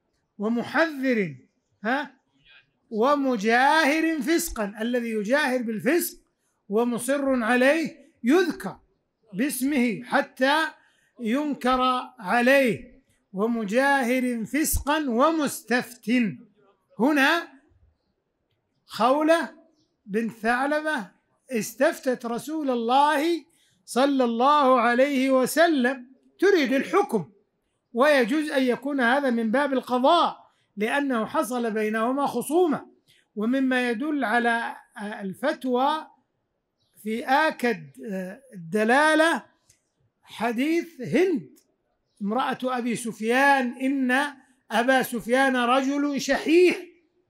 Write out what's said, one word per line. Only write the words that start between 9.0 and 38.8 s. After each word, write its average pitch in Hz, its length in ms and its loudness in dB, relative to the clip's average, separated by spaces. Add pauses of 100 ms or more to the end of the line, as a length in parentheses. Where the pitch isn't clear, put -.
باسمه 247 720 -2
حتى 277 600 0 (540)
ينكر 254 600 -2 (380)
عليه. 240 840 0 (300)
ومجاهر 240 1120 0
فسقا 302 640 -2
ومستفت. 247 1040 -2 (840)
هنا 302 500 2 (1400)
خولة 302 680 2 (520)
بنت 220 260 -4
ثعلبة 269 800 -2 (400)
استفتت 254 760 -2
رسول 269 440 -6
الله 285 760 2 (400)
صلى 269 400 0
الله 254 560 4
عليه 254 500 2
وسلم، 262 840 0 (260)
تريد 330 340 4
الحكم، 226 580 0 (640)
ويجوز 285 580 2
أن 277 120 0
يكون 262 380 -2
هذا 254 300 2
من 233 200 -2
باب 277 220 0
القضاء 254 800 0 (240)
لأنه 240 500 -2
حصل 240 440 -2
بينهما 226 560 -2
خصومة. 302 600 0 (500)
ومما 247 540 0
يدل 277 340 -4
على 233 520 -2 (260)
الفتوى 254 1040 -4 (960)
في 226 220 -6
آكد 247 640 0 (640)
الدلالة 247 920 2 (800)